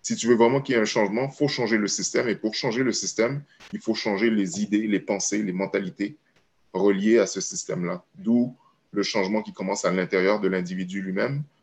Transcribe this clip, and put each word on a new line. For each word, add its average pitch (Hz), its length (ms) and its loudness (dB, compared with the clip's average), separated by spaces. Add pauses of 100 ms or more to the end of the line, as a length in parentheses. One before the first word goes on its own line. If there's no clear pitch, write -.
Si 117 140 -4
tu 110 120 -4
veux 120 80 8
vraiment 117 260 6
qu'il 131 140 -2
y - 20 6
ait 107 40 4
un 107 40 4
changement, 110 440 0
faut 143 180 0
changer 117 300 0
le 101 100 0
système. 120 400 -2
Et 101 80 0
pour 107 200 -4
changer 127 280 -2
le 120 80 2
système, 113 500 -2 (300)
il - 80 -8
faut 113 160 -2
changer 107 340 0
les 98 320 0
idées, 104 260 0
les 98 120 2
pensées, 101 420 -2
les 95 120 -4
mentalités 98 640 -4 (560)
reliées 101 460 4
à 98 60 4
ce 95 160 -8
système-là. 90 640 -6 (120)
D'où 120 400 0 (360)
le 101 120 -2
changement 104 380 0
qui 104 120 -12
commence 98 320 -4
à 90 60 2
l'intérieur 92 480 2
de 101 80 0
l'individu 92 540 -4
lui-même 110 420 -4 (200)